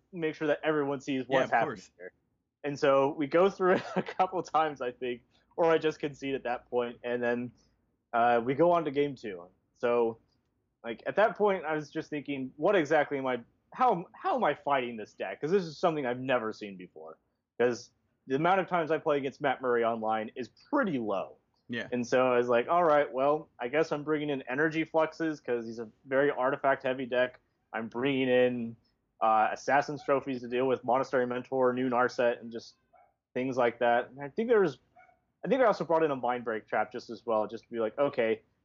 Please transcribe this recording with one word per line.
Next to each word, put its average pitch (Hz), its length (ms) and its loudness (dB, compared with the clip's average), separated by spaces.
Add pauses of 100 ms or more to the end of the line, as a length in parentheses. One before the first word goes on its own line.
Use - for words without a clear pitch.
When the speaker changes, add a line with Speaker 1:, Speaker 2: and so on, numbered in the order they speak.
(120)
Speaker 1:
make 160 220 -4
sure 156 120 -4
that 143 160 0
everyone 143 380 0
sees 131 280 -4
Speaker 2:
Yeah, 135 100 2
Speaker 1:
what's 127 80 2
Speaker 2:
of 113 40 -8
Speaker 1:
happening 117 260 2
Speaker 2:
course. - 220 -20
Speaker 1:
here. 90 140 -16 (500)
And 143 160 -4
so 139 360 4
we 156 120 -2
go 170 240 4
through 185 220 2
<laughs> - 40 4
it 123 60 -2 (140)
a 185 60 0
couple - 400 -2
times, 151 380 0
I 123 120 -4
think, 123 300 -6 (340)
or 170 100 2
I 165 120 6
just 156 200 0
concede 139 380 -4
at 117 80 -8
that 120 260 -4
point, 120 320 -2
and 120 200 -2
then, 120 280 -2 (640)
uh, 117 320 4
we 135 100 0
go 165 180 6
on 170 120 2
to 147 60 -2
game 143 260 0
two. 90 280 -10 (340)
So, 120 400 2 (680)
like, 117 220 -10
at 135 100 -4
that 214 200 2
point, 196 280 0
I 156 100 -2
was 151 160 -6
just 156 200 -8
thinking, 139 460 -8
"What 185 180 2
exactly 147 440 2
am 135 80 -4
I, 127 140 -2 (320)
how, 214 400 2
how 370 240 -4
am 247 80 0
I 151 100 2
fighting 127 420 -2
this 104 180 -12
deck? 98 260 -8
'Cause 147 100 -4
this 190 140 2
is 156 140 -12
something 156 280 0
I've 123 140 -2
never 123 320 -2
seen 101 240 -12
before." 80 420 -18 (400)
'Cause 120 320 0 (360)
the 131 100 -2
amount 175 240 2
of 165 80 -4
times 170 220 -2
I 156 80 2
play 147 200 0
against 135 220 -6
Matt 131 220 -2
Murray 120 220 2
online 110 520 -2
is 123 120 -10
pretty 214 500 -2
low. 98 380 -4 (320)
Speaker 2:
Yeah. 117 240 -8
Speaker 1:
And 123 140 -4
so 127 260 2
I 123 60 4
was 123 100 2
like, 120 200 2
"All 175 160 4
right, 147 280 4
well, 143 360 0 (120)
I 123 80 -6
guess 156 240 0
I'm 147 100 -4
bringing 147 280 -2
in 131 180 -4
Energy 156 360 0
Fluxes 160 560 -2
'cause 120 260 -4
he's 117 120 -10
a 110 100 -10 (180)
very 139 260 2
artifact-heavy 135 760 0
deck. 123 320 0 (340)
I'm 113 160 -6
bringing 131 400 0
in, 123 480 2 (440)
uh, 110 320 2
Assassin's 143 500 -2
Trophies 131 380 -2
to 123 80 -12
deal 123 180 0
with 127 160 0
Monastery 127 440 0
Mentor, 127 480 0
new 127 160 0
Narset, 120 500 2
and 113 100 -14
just 113 240 -14 (600)
things 127 220 -2
like 120 220 2
that." 120 320 2
And 131 100 -18
I 143 100 -10
think 226 180 -2
there 220 140 6
was 160 160 0 (640)
I 170 40 -6
think 262 140 4
I - 40 6
also 180 180 2
brought 160 180 2
in 151 80 2
a 135 60 -2
Mind 123 280 -4
Break 110 240 -4
Trap 107 240 -2
just 117 180 -10
as 107 140 -12
well, 110 220 0
just 110 180 -12
to - 60 -20
be 117 100 -8
like, 110 180 -2
"Okay, 117 420 0 (240)